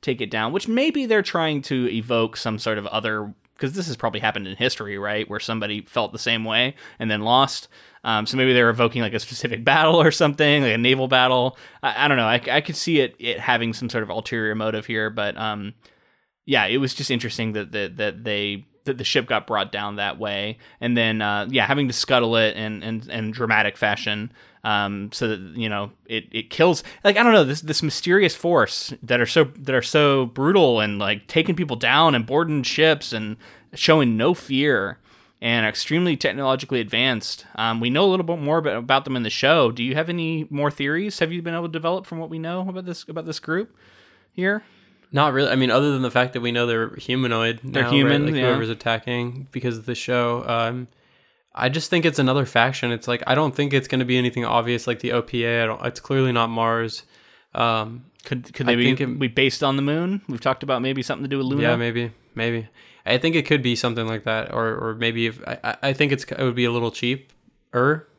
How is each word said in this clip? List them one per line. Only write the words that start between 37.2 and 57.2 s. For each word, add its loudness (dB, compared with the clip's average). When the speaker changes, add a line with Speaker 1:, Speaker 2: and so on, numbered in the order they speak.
Speaker 1:
Um, 0
we -2
know 2
a 4
little 2
bit -4
more 0
about, 0
about 2
them -4
in -2
the -2
show. 4
Do -6
you -2
have -2
any -4
more 0
theories -2
have 0
you -6
been -6
able -4
to -8
develop -4
from -10
what -10
we -8
know -6
about -10
this, -10
about -10
this -8
group -4
here? 0
Speaker 2:
Not 2
really. 4
I 2
mean, 4
other 4
than 0
the 0
fact 2
that -6
we -2
know 0
they're -2
humanoid 0
Speaker 1:
They're -2
Speaker 2:
now, 2
Speaker 1:
human, 4
Speaker 2:
right? 2
Like, 0
Speaker 1:
yeah. 2
Speaker 2:
whoever's 0
attacking -4
because -4
of -14
the -6
show. -2
Um, -2
I 0
just -4
think 2
it's 2
another 2
faction. 2
It's -6
like, -2
I 4
don't 2
think 0
it's 2
gonna 0
be 2
anything 0
obvious 0
like -4
the -4
O 2
P -4
A. 0
I 0
don't, -6
it's -6
clearly 0
not 2
Mars. -2